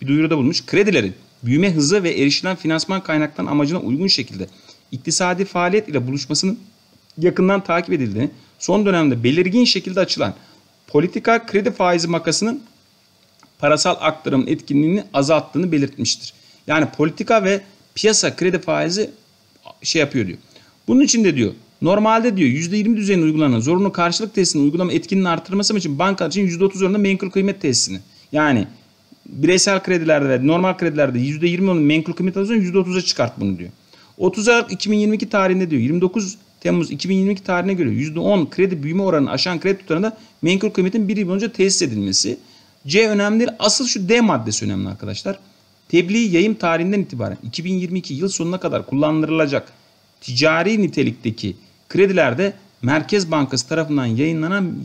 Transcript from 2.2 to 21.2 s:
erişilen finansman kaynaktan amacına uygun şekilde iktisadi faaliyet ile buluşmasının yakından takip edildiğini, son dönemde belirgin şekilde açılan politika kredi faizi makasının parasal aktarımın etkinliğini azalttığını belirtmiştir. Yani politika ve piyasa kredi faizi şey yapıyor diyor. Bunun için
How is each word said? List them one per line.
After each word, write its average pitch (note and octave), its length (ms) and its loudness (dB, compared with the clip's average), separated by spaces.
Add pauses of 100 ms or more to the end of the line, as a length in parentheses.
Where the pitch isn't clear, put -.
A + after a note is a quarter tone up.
erişilen F3 340 0
finansman E3 480 -2
kaynaktan D3+ 420 -2
amacına D3 340 0
uygun C#3+ 280 -2
şekilde G#2+ 400 -4 (440)
iktisadi F3+ 540 -2
faaliyet F#3 420 0
ile B2+ 200 -2
buluşmasının C#3 520 -4 (580)
yakından F#3 460 2
takip F3 300 -2
edildiğini, A#2+ 360 -2 (300)
son G3+ 260 0
dönemde D3+ 380 2
belirgin F3+ 420 4
şekilde F#3+ 340 -2
açılan C3+ 340 -2 (540)
politika A3 580 2
kredi G3+ 260 0
faizi F3 360 0
makasının E3+ 540 -2 (960)
parasal D3+ 400 2
aktarımın C#3+ 480 0
etkinliğini D#3 560 0 (100)
azalttığını D3 580 0
belirtmiştir. C#3 640 -2 (340)
Yani D3+ 200 0 (100)
politika F#3+ 460 0
ve G3 180 0 (340)
piyasa G3 400 2
kredi F3+ 240 0
faizi E3 500 -2 (760)
şey - 160 -2
yapıyor C3 280 0
diyor. F2 100 -10 (500)
Bunun B3 140 6
için A3+ 220 4